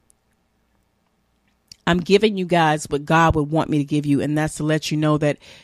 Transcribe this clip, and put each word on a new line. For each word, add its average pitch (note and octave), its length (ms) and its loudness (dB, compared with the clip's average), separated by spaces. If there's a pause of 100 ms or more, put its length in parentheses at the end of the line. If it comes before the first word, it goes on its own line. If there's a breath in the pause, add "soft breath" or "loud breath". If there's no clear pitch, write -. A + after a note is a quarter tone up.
(1900)
I'm E3+ 140 0
giving G3+ 380 2
you F#3 80 -4
guys D#3+ 440 2
what D3 160 -4
God D#3+ 300 2
would D3 160 -2
want D#3 180 -2
me D3+ 100 0
to C#3+ 40 0
give D3 220 -4
you, C#3+ 160 0
and D3 160 -2
that's D3+ 180 -4
to - 80 -8
let D3+ 280 -2
you D#3 60 -2
know D3+ 200 2
that D3 220 0 (240 soft breath)